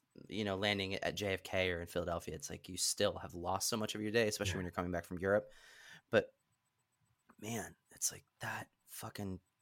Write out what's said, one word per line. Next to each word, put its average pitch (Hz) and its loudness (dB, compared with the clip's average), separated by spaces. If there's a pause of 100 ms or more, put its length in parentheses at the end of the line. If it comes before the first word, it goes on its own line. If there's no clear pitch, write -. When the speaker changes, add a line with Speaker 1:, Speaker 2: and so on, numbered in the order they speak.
(300)
Speaker 1:
you 104 -2
know, 98 0
landing 98 2
at 85 0
J 98 0
F 95 -2
K 92 2
or 85 0
in 85 -6
Philadelphia, 85 -2
it's - -10
like 90 -10
you 92 -8
still - 2
have - -8
lost 90 0
so 120 0
much 107 -2
of 107 -4
your 107 0
day, 113 6
especially 98 0
Speaker 2:
Yeah. - 0
Speaker 1:
when 90 -2
you're 87 -6
coming 90 -2
back 85 -2
from 90 -8
Europe. 98 4 (640)
But - 4 (1080)
man, 104 -4 (160)
it's - -2
like - -16 (160)
that - -6 (220)
fucking 98 -6 (220)